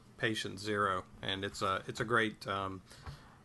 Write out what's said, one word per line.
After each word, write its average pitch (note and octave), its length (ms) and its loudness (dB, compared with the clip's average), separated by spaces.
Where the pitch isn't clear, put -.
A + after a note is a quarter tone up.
Patient G#2+ 400 0
Zero, G2+ 460 2
and G2 220 -2
it's - 180 -4
a, F#2+ 240 2
it's - 140 -6
a B2+ 40 2
great, A2 420 2
um, G2 340 -2